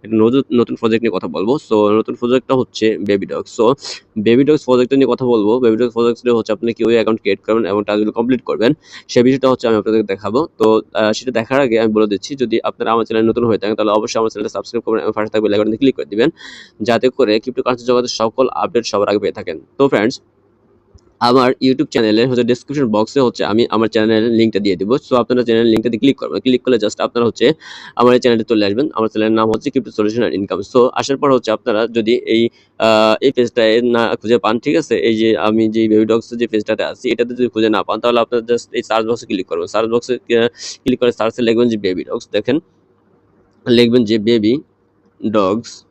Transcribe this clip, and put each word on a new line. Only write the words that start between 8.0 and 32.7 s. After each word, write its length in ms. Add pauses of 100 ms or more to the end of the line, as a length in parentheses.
কমপ্লিট 320
করবেন, 280 (360)
সে 160
বিষয়টা 260
হচ্ছে 180
আমি 100
আপনাদের 280
দেখাবো। 420 (100)
তো, 240 (120)
আহ, 180
সেটা 200
দেখার 300
আগে 180
আমি 140
বলে 140
দিচ্ছি, 280
যদি 280
আপনারা 280
আমার 140
চ্যানেল 200
নতুন 200
হয়ে 120
থাকেন, 180
তাহলে 160
অবশ্যই 280
আমার 100
চ্যানেলটা 240
সাবস্ক্রাইব 320
করবেন 180
এবং 120
পাশে 140
থাকা 140
বেল 100
আইকনটি 240
ক্লিক 180
করে 100
দিবেন, 240 (520)
যাতে 280
করে 300
ক্রিপ্টোকারেন্সি 460
জগতের 360
সকল 300
আপডেট 340
সবার 240
আগে 100
পেয়ে 120
থাকেন। 280 (180)
তো 100
ফ্রেন্ডস, 340 (1000)
আমার 340 (100)
YouTube 240
চ্যানেলে 380
হচ্ছে 180
ডেসক্রিপশন 480
বক্সে 280
হচ্ছে 260
আমি 240
আমার 180
চ্যানেলের 440
লিঙ্কটা 280
দিয়ে 160
দিব। 200
So, 200
আপনারা 280
চ্যানেলের 280
লিঙ্কটাতে 260
ক্লিক 200
করবেন। 220
ক্লিক 240
করলে 140
just 260
আপনারা 220
হচ্ছে 280 (420)
আমার 180
এই 60
চ্যানেলে 240
চলে 220
আসবেন। 280
আমার 160
চ্যানেলের 220
নাম 180
হচ্ছে 200
Crypto 260
Solution 280
and 120
Income। 280 (100)
So, 200
আসার 240
পর 160
হচ্ছে 180
আপনারা 360
যদি 240
এই, 380 (300)